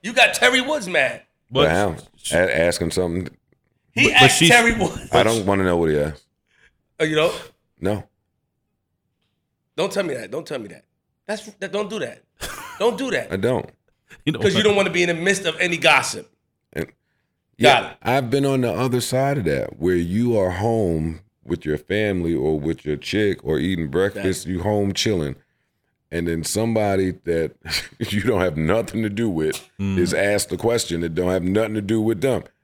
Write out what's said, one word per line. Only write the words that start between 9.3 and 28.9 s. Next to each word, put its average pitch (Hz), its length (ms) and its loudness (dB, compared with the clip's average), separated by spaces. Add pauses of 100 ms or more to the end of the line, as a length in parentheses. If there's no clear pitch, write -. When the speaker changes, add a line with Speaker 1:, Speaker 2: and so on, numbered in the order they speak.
Speaker 1:
Don't 185 160 -2
tell 196 120 -2
me 156 100 -4
that. 110 180 -10
Don't 151 140 -8
tell 139 140 -8
me 104 100 -12
that. 78 160 -20 (420)
That's 208 180 -8
that. 196 260 -12
Don't 202 180 -4
do 214 100 -8
that. 120 240 -10 (160)
Speaker 2:
<laughs> - 400 -14
Speaker 1:
Don't 226 180 2
do 262 140 -6
that. 127 200 -2
Speaker 3:
I 95 60 -4
don't. 110 320 0 (560)
Speaker 2:
You 156 80 0
know - 60 6
Speaker 1:
'Cause 196 140 4
you 180 60 2
Speaker 2:
what? 214 60 2
Speaker 1:
don't 202 100 4
wanna 190 140 2
be 175 140 0
in 170 60 2
the 170 60 2
midst 185 300 0
of 160 140 -4
any 175 180 0
gossip. 135 520 2 (440)
Speaker 3:
And, - 140 -6
Speaker 1:
Got - 960 0
Speaker 3:
yeah, - 80 -12
Speaker 1:
it. - 100 -20
Speaker 3:
I've 123 280 0
been 139 160 2
on 135 160 2
the 120 120 0
other 123 260 0
side 135 380 0
of 104 80 -4
that, 69 340 -2
where 90 160 2
you 107 420 0
are 92 120 2
home 87 720 -2 (240)
with 82 200 -6
your 76 120 -2
family 95 580 -2
or 76 240 0
with 78 260 -4
your 76 120 -2
chick 98 460 -2
or 76 160 0
eating 82 280 -2
breakfast, 95 580 -2
Speaker 1:
Got - 40 -10
it. 92 40 -4
Speaker 3:
you 87 100 -4
home 101 300 0
chilling. 80 420 -2 (760)
And 85 160 -4
then 82 160 -2
somebody 101 680 0 (120)
that 82 300 -2 (260)
<laughs> - 200 -14
you 104 220 -4
don't 101 200 0
have 85 160 0
nothing 104 460 -2